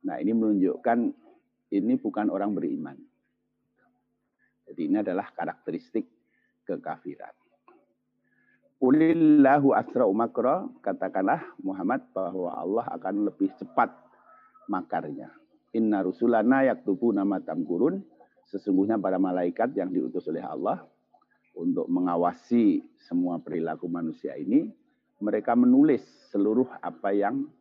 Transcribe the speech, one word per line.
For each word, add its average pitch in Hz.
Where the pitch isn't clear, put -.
nah 82
ini 101
menunjukkan 110
ini 104
bukan 107
orang 101
beriman. 76
Jadi -
ini 95
adalah 95
karakteristik -
kekafiran. 82
"Qulillahu 151
asra'u 117
makra", 120
katakanlah 95
Muhammad 98
bahwa 92
Allah 95
akan 98
lebih 95
cepat -
makarnya. -
"Inna 107
rusulana 120
yaktubuna 101
ma 95
tamkurun", 87
sesungguhnya 101
para 95
malaikat 92
yang 92
diutus 90
oleh 90
Allah 92
untuk 85
mengawasi 87
semua 87
perilaku 82
manusia 78
ini, 110
mereka 110
menulis 127
seluruh 107
apa 87
yang 113